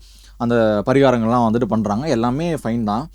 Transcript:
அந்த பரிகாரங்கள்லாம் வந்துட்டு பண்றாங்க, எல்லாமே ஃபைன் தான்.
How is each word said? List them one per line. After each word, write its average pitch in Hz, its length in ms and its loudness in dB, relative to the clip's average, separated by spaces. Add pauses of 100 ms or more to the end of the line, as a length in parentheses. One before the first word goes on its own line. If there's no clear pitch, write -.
(380)
அந்த 113 500 0
பரிகாரங்கள்லாம் 123 640 2
வந்துட்டு 120 140 0
பண்றாங்க, 110 440 -2
எல்லாமே 135 480 -2
ஃபைன் 117 280 -4
தான். 110 300 -4